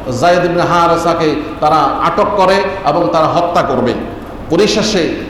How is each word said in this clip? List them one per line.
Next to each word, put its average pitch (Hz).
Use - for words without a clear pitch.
যায়েদ 175
ইবনে 170
হারেসাকে 165
তারা 151
আটক 156
করে 190
এবং 160
তারা 156
হত্যা 147
করবে। 120
পরিশেষে 180